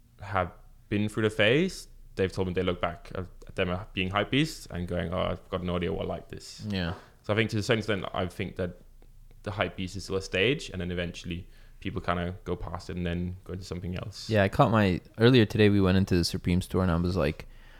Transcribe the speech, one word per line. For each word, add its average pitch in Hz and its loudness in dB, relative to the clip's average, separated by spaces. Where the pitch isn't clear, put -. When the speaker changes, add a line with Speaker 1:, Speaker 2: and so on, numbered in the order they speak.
Speaker 1:
have 95 -2
been 104 0
through 113 -2
the 107 4
phase, 135 2
they've 95 2
told 92 -2
me 90 -4
they 92 0
look 90 0
back - -4
at, 92 -6
at - -16
them 90 0
being 92 -2
hype 104 0
beasts 156 0
and 87 -4
going, 87 -2
"Oh, 90 0
I've - -8
got 90 -4
no 90 -2
idea 87 -2
what 90 -4
I 87 -6
like 87 -10
this." - -14
Speaker 2:
Yeah. 90 -2
Speaker 1:
So 107 -2
I - 0
think 110 2
to 113 0
a 101 0
certain 113 2
extent, 104 -4
I 92 0
think 87 -8
that 90 -4
the 104 -8
hype 95 -2
beast 95 -6
is 90 -10
still 92 -4
a 95 -2
stage, 110 0
and 92 -6
then 87 -4
eventually 87 -6
people - -6
kinda 87 -2
go 87 -4
past 87 -10
it 87 -8
and 87 -2
then 87 -4
go 90 -12
into 92 -10
something 90 -8
else. - -12
Speaker 2:
Yeah, 104 6
I 98 4
caught 139 4
my, 104 4
earlier 117 8
today 104 6
we 101 6
went 92 6
into 95 4
the 87 6
Supreme 90 0
store - 0
and 92 2
I 82 4
was 87 0
like, 76 -2